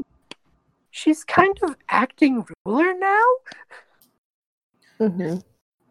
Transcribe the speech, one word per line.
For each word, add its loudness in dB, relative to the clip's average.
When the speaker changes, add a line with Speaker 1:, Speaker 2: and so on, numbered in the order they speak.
Speaker 1:
she's -2
kind 2
of -4
acting 0
ruler 0
now. 2
Speaker 2:
Mm-hmm. -2